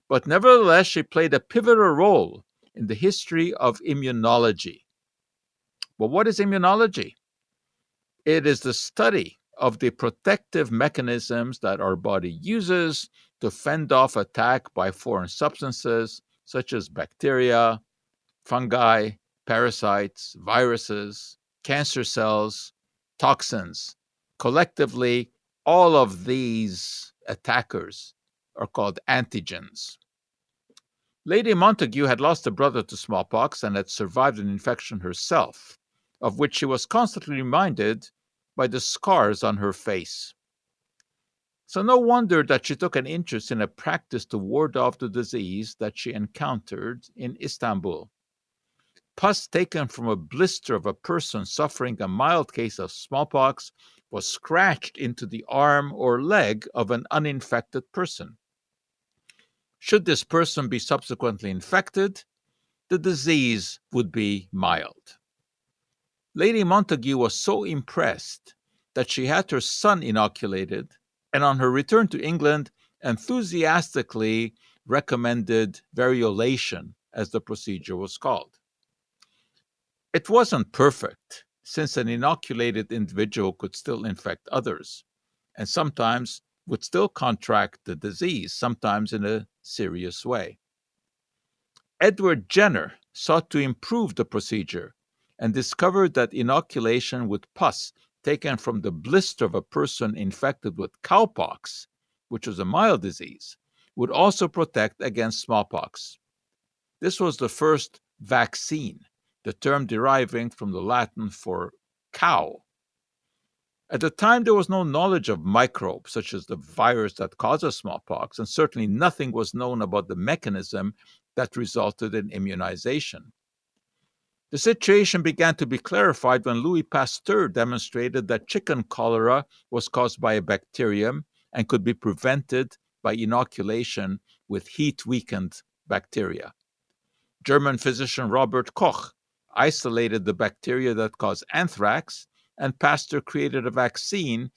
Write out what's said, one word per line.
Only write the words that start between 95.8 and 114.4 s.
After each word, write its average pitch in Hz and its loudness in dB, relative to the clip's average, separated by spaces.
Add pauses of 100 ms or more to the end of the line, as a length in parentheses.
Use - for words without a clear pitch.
that 123 0
inoculation 123 -2
with 101 -6
pus - 0 (320)
taken 143 -2
from 110 -4
the 104 -4
blister 120 0
of 90 -2
a 98 -2
person 131 -4
infected 101 -4
with - -10
cowpox, - 0 (420)
which 113 -10
was 98 -8
a 95 -4
mild 156 2
disease, - -12 (380)
would 120 -2
also 185 2
protect 120 -2
against 110 -4
smallpox. - -4 (840)
This 180 -4
was 170 0
the 123 -2
first - 0 (200)
vaccine, 120 -2 (440)
the 110 -6
term 139 0
deriving 117 0
from 101 -8
the 90 -6
Latin 110 -2
for 90 -8 (400)
cow, 107 0 (1300)
at 120 -4
the 156 0
time, 233 4